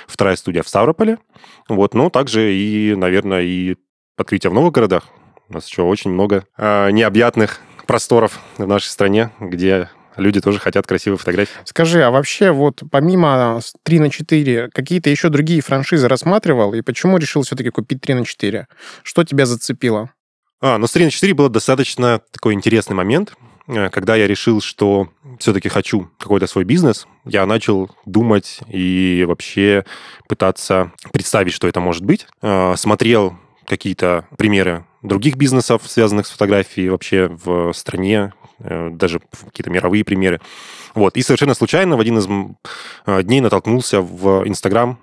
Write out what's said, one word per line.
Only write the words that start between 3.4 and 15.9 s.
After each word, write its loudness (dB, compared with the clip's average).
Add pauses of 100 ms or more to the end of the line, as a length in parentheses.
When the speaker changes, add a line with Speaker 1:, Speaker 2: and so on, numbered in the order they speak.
Speaker 1:
и -4 (400)
открытие -2
в -2
новых 4
городах. 2 (400)
У -16
нас -12
ещё -4
очень -2
много, 0 (120)
э, 2
необъятных 2 (260)
просторов 2 (180)
в -6
нашей 0
стране, 0 (100)
где -2 (280)
люди 2
тоже 0
хотят -2
красивые -2
фотографии. -2 (120)
Speaker 2:
Скажи, 2
а 4
вообще 2
вот 0
помимо 2
с-, -14
три 2
на 2
четыре -2
какие-то -2
ещё 0
другие 2
франшизы 0